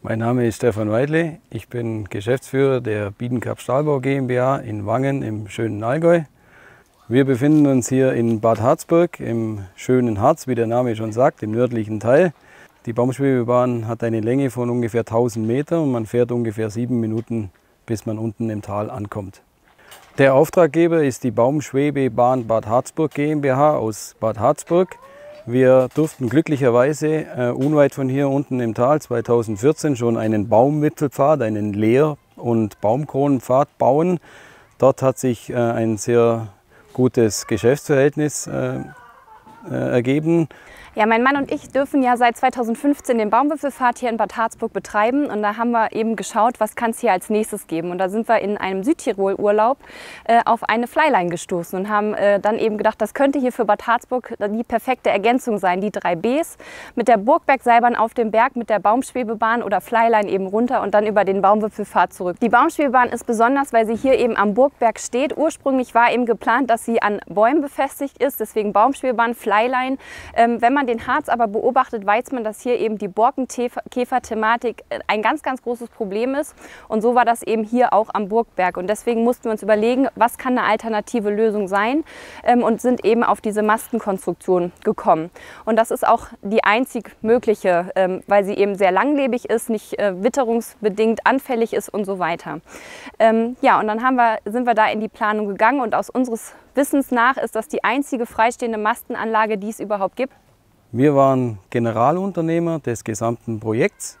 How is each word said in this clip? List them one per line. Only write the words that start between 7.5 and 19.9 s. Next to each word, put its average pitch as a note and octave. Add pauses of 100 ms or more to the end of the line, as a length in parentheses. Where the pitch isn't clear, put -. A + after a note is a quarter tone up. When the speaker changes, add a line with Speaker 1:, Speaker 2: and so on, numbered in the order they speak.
Speaker 1:
uns C3
hier C3
in A#2
Bad A2+
Harzburg E3
im A2+ (120)
schönen B2
Harz, D3
wie B2+
der A#2
Name A#2+
schon A2
sagt, B2+
im G#2+
nördlichen A2
Teil. C#3 (500)
Die A#2
Baumschwebebahn B2
hat A#2
eine A2+
Länge B2+
von A#2+
ungefähr A#2+
tausend A2+
Meter C#3+
und D3
man A#2+
fährt A#2+
ungefähr A2+
sieben A#2+
Minuten, A2 (360)
bis A2
man G#2+
unten A2+
im G#2+
Tal G#2
ankommt. G#2 (800)